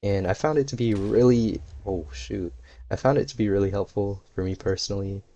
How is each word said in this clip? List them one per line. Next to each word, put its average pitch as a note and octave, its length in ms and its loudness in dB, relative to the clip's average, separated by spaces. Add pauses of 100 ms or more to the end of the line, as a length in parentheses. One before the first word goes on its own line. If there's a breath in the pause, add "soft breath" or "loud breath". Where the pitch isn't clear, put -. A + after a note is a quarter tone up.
and G2 240 0
I G#2+ 80 0
found D#3 240 0
it C#3 100 4
to C3 80 -6
be A2+ 180 2
really, A2 640 4 (260)
oh F#2 260 -4
shoot, F#2+ 400 -6 (380 soft breath)
I - 60 -2
found C#3 220 4
it - 100 0
to - 80 -12
be G#2+ 120 2
really G2 220 2
helpful G2 520 -4 (120)
for F#2+ 100 -4
me F#2 100 -2
personally. G2 680 -4 (140)